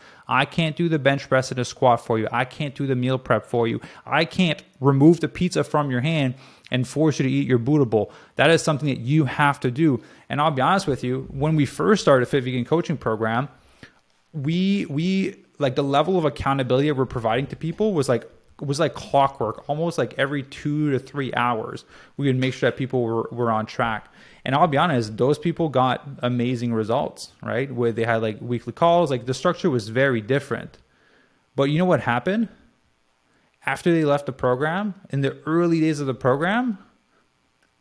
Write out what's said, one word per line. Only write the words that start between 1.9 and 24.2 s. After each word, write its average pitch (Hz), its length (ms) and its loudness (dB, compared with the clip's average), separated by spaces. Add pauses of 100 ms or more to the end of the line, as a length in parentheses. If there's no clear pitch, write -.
for 113 100 0
you. 107 140 -2
I 120 140 -2
can't 139 320 -8
do 139 100 -4
the 135 80 0
meal 127 240 0
prep 110 260 0
for 117 220 0
you. 117 140 -2 (260)
I 147 180 0
can't 165 380 -2 (180)
remove 139 380 6
the 156 80 -2
pizza 160 380 -2
from 147 260 0
your 123 100 0
hand 139 360 0 (340)
and 127 160 0
force 151 320 0
you 139 60 2
to 131 60 0
eat 139 180 0
your 127 100 4
Buddha 139 280 2
bowl. 104 260 0 (240)
That 139 140 4
is 160 120 4
something 151 260 0
that - 120 -2
you 139 240 2
have 143 360 0
to 127 120 0
do. 139 280 2 (280)
And - 120 -2
I'll 156 120 2
be 127 100 -2
honest 185 240 2
with 127 160 -2
you, 131 280 -4
when 151 260 0
we 147 100 4
first 185 360 2
started 127 240 4
Fit 135 180 0
Vegan 127 200 -4
Coaching 165 320 0
Program, 113 520 -2 (840)
we, 180 540 0
we, 175 500 -2 (220)
like, 135 180 -2
the 143 80 0
level 151 320 2
of 165 80 2
accountability 139 640 0
that 147 60 0
we're 131 100 0
providing 117 440 -2
to - 60 -12
people 202 380 -2
was 143 160 0
like, 120 200 0 (300)
was 143 220 -4
like 147 140 0
clockwork. 135 720 -2
Almost, 160 300 -4
like, 120 180 -2
every 139 260 -2
two 147 500 -4
to 127 60 2
three 135 360 -8
hours, 120 500 -4 (320)
we 143 100 -2
would 131 100 2
make 127 180 -2
sure 123 160 0
that - 80 -4
people 127 240 -2
were, 113 280 -2
were 120 200 -2
on 110 160 -2
track. 113 420 -4 (360)